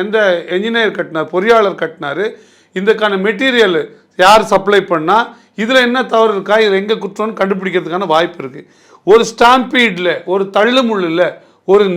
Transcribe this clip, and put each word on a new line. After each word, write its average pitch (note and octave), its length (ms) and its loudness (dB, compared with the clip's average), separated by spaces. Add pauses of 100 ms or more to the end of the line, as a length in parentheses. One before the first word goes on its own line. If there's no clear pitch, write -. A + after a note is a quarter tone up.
எந்த G#3 140 -4 (380)
என்ஜினியர் A3 420 -2
கட்டினார், D#3 360 -6
பொறியாளர் G3+ 480 0
கட்டினாரு, D#3 440 -6 (540)
இதுக்கான G3+ 460 0
மெட்டீரியல் A3+ 540 0 (380)
யார் G3+ 340 4
சப்ளை G3 300 2 (100)
பண்ணா, E3+ 260 0 (460)
இதுல C4 240 4
என்ன B3 120 -2 (120)
தவறு A3+ 220 2
இருக்கா, G3 220 -2 (100)
இதுல G3 160 2
எங்க G#3+ 220 -2
குற்றம்னு G#3 360 -8
கண்டுபிடிக்கிறதுக்கான F#3 720 -4
வாய்ப்பு E3+ 300 0
இருக்கு. C3+ 180 -14 (500)
ஒரு A3+ 200 6
ஸ்டாம்பீட்ல, A#3 800 2 (240)
ஒரு G3 100 -2 (140)
தள்ளுமுள்ளுல, G#3 680 0 (500)
ஒரு G#3 100 6 (140)